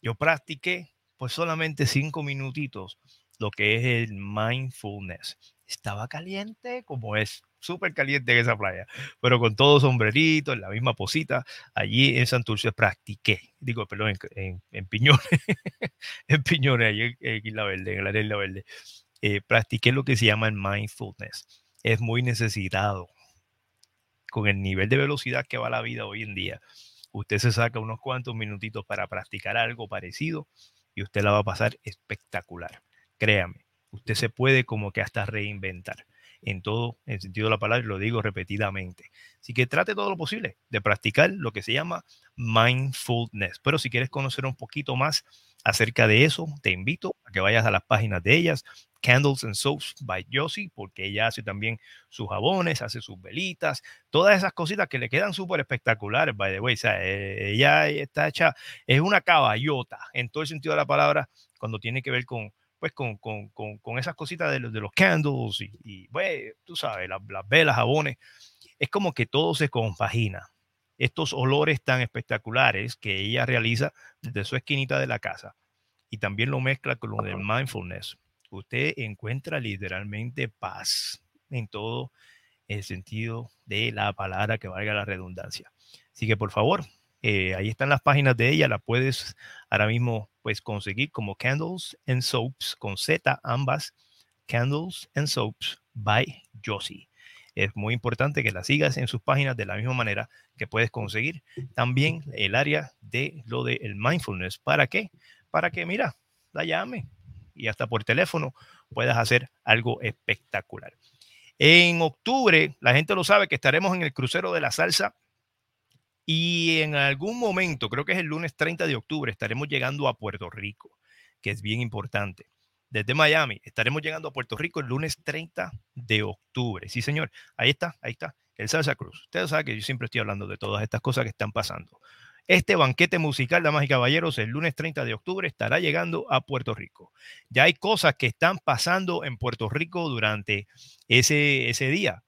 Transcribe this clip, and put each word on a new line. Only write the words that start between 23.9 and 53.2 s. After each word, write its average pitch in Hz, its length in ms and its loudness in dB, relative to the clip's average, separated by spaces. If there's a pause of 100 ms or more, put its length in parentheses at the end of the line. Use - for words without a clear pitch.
Con 107 160 0
el 98 140 2
nivel 95 280 0
de 131 80 4
velocidad 131 500 -2
que 123 100 -8
va 117 120 -4
la 117 120 -2
vida 113 240 -8
hoy 104 180 -10
en 104 120 -10
día, 95 260 -8 (500)
usted 104 260 -2
se 117 160 4
saca 117 260 0
unos 110 220 -8
cuantos 123 340 -6
minutitos 107 500 -8
para 98 220 -6
practicar 98 480 -8
algo 117 320 -2
parecido 147 600 -6 (460)
y 98 100 -6
usted 101 200 -4
la 104 80 4
va 104 80 6
a 104 40 0
pasar 101 400 -2
espectacular. - 1000 -12 (360)
Créame, 101 480 2 (260)
usted - 240 -6
se 113 140 -2
puede 131 360 2
como 107 260 -6
que 107 100 -4
hasta 101 240 -4
reinventar 101 800 -8 (360)
en 95 200 -6
todo 117 440 -4
el 104 160 -8
sentido 98 260 -4
de 110 40 4
la 107 60 2
palabra, 113 260 0
y 110 40 -6
lo 101 100 -4
digo 110 240 0
repetidamente. 98 880 -6 (300)
Así - 140 -14
que 127 140 4
trate 185 280 0
todo 202 140 -2
lo 190 80 -2
posible 165 400 -6 (120)
de 107 120 -2
practicar 107 500 4
lo 165 220 -4
que 104 100 -6
se 110 100 -4
llama 170 300 -4 (320)
mindfulness. 117 1200 2
Pero 147 200 0
si - 100 -6
quieres 123 200 0
conocer 135 360 -4
un 135 100 -4
poquito 139 400 -6
más 139 280 0 (400)
acerca 113 440 4
de 107 180 8
eso, 160 220 0 (140)
te - 100 0
invito 107 440 -4 (100)
a - 60 -20
que 98 80 -2
vayas 110 260 4
a 110 60 4
las 98 120 2
páginas 104 380 2
de 104 140 4
ellas, 165 280 0 (380)
Candles 131 420 4
and 110 120 -6
Soaps 143 460 -2
by 92 300 -6
Josie, 160 420 -4
porque 95 320 -12
ella 104 220 0
hace 110 160 -4
también 107 360 -4 (300)
sus - 200 -8
jabones, 160 520 0
hace 113 200 -8
sus 101 200 -16